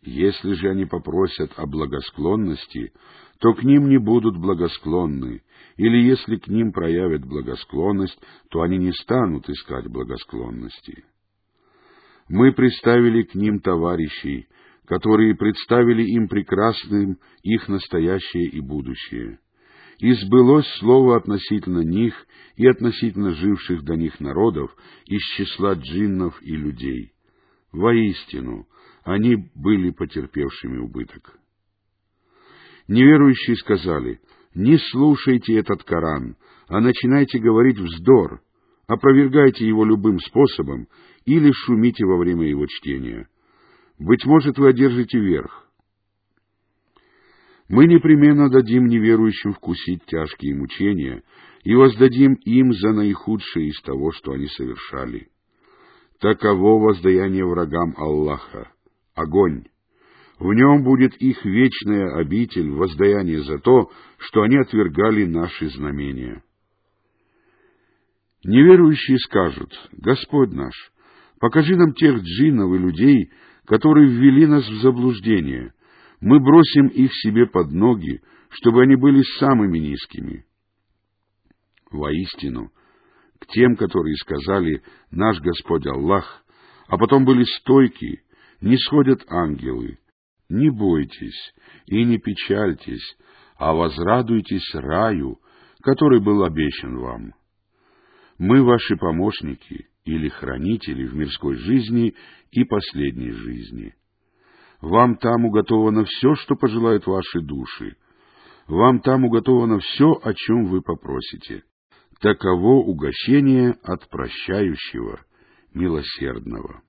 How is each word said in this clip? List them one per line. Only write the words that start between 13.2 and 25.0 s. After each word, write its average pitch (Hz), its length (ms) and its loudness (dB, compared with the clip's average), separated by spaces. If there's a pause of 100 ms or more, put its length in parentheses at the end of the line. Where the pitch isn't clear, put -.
к - 140 -8
ним 104 240 -2
товарищей, 82 880 -4 (400)
которые 107 480 2
представили 117 680 0
им 110 240 -2
прекрасным 101 920 -2 (240)
их 110 240 -4
настоящее 90 840 -4
и 76 100 -12
будущее. 64 800 -12 (600)
И 123 140 2
сбылось 123 540 4 (120)
слово 123 380 4
относительно 95 640 -4
них 101 440 -4 (300)
и 113 100 0
относительно 110 720 0
живших 90 480 -6
до 80 120 -6
них 82 240 -6
народов 78 560 -4 (300)